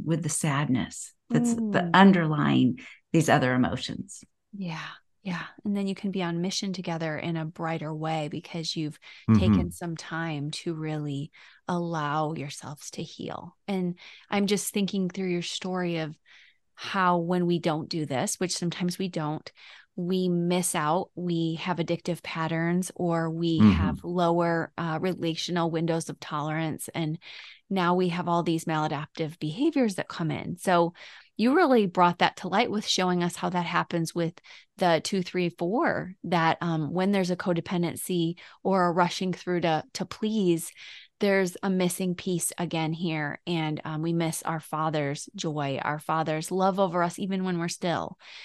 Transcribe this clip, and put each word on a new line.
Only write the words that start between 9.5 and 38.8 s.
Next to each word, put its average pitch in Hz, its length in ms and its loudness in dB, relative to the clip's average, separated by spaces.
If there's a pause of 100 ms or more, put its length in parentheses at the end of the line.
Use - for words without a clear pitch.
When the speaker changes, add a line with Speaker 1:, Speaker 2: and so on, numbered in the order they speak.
Speaker 2:
some 165 240 -8
time 160 560 -6
to - 200 -6
really 151 600 -6 (340)
allow 160 680 -2
yourselves - 580 -10
to - 100 -8
heal. - 540 -10 (100)
And 180 300 -2 (340)
I'm 202 160 2
just 196 260 0
thinking 190 380 0
through 190 180 -4
your 175 140 0
story 180 560 -4
of 156 180 -4 (580)
how 180 440 2
when 175 280 2
we 175 120 4
don't 156 300 0
do 156 180 -4
this, 139 320 -2
which 180 180 -2
sometimes 175 440 -2
we 190 80 -2
don't, 156 420 -6 (460)
we 185 320 0
miss 175 460 2
out, 160 400 0
we 165 400 0
have 165 240 -4
addictive 170 440 -2
patterns, 170 720 -2
or 165 360 0
we 165 280 0
Speaker 3:
Mm-hmm. 208 140 8
Speaker 2:
have - 320 0
lower, 170 720 2
uh, 160 240 -4
relational 170 720 -2
windows 165 400 0
of 143 100 -10
tolerance. 156 720 -4
And 160 240 -2 (520)
now 180 240 2
we 180 160 2
have 175 180 -2
all 170 140 2
these 165 240 0
maladaptive 156 720 -4
behaviors 226 580 2
that - 100 -4
come 160 240 -2
in. - 280 -6
So 175 340 4 (460)
you 240 180 4
really 262 300 6
brought 175 320 4
that - 200 4
to 190 100 -8
light 196 220 2
with 208 160 -4
showing 180 360 2
us 175 140 -2
how 180 140 -2
that 175 160 0
happens 170 480 -2
with 165 200 -2 (440)
the 170 240 4
two, 190 200 0
three, 180 260 0
four, 180 640 -2 (100)
that, 165 360 2
um, 160 320 0
when 185 200 2
there's 185 180 2
a 180 60 0
codependency 175 1000 -2 (260)
or 190 240 4